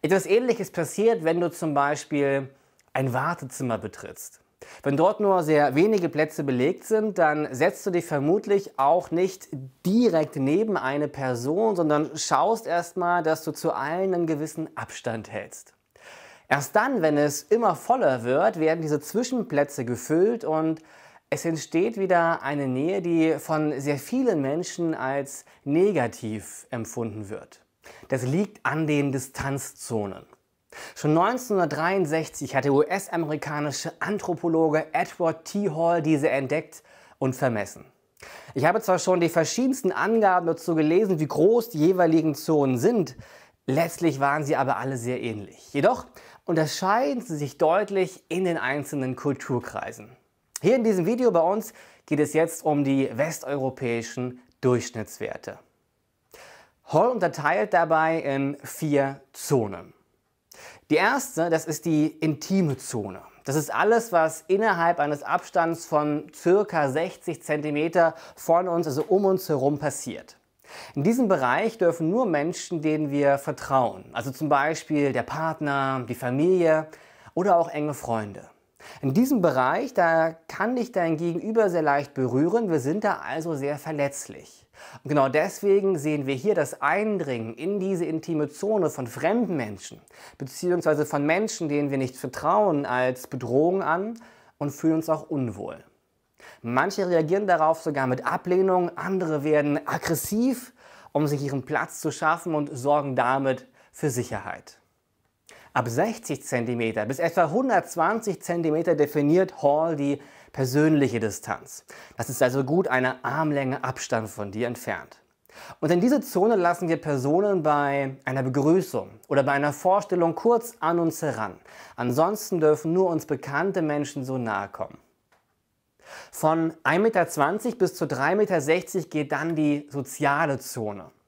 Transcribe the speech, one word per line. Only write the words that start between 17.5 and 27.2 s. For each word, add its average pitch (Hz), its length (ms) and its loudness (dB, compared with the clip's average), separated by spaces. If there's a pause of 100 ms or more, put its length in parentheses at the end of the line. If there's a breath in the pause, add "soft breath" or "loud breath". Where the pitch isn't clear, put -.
voller 151 480 0
wird, 165 360 2
werden 156 220 2
diese 151 180 -2
Zwischenplätze 147 880 -2
gefüllt 170 600 0
und 160 360 -2 (480 loud breath)
es - 160 -4
entsteht 170 540 -2
wieder 175 420 2
eine 143 260 -4
Nähe, 156 360 -2
die 160 340 2
von 151 420 -2
sehr 143 200 -2
vielen 233 420 0
Menschen 160 540 -2
als 139 500 -6 (180 soft breath)
negativ 139 1080 0
empfunden 110 580 -6